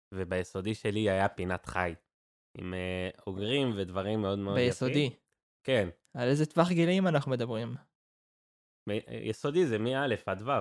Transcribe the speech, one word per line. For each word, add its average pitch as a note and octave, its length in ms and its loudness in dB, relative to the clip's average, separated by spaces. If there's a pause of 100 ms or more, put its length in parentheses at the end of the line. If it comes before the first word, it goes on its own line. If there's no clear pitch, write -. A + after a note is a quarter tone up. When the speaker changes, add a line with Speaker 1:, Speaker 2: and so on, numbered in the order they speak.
(120)
Speaker 1:
וביסודי F#2+ 640 -2
שלי G#2+ 340 0
היה G2 200 4
פינת F2+ 360 -4
חי, F2+ 280 -2 (640)
עם, F2+ 160 -8
אה, F#2 360 -4 (180)
אוגרים A2+ 480 0
ודברים G2 460 -2
מאוד G2+ 180 0
מאוד G2 180 -2
יפים. B2 100 2
Speaker 2:
ביסודי? C3 420 0 (540)
Speaker 1:
כן. A2 260 2 (240)
Speaker 2:
על B2 160 -2
איזה D3+ 160 4
טווח E3+ 260 2
גילאים F3+ 360 4
אנחנו C#3 240 2
מדברים? A#2 440 -4 (1120)
Speaker 1:
מ-, A2 240 -4 (160)
יסודי D3+ 360 2
זה A2+ 120 2
מא' C3 280 0 (200)
עד F#2+ 160 -2
ו'. B2 200 -4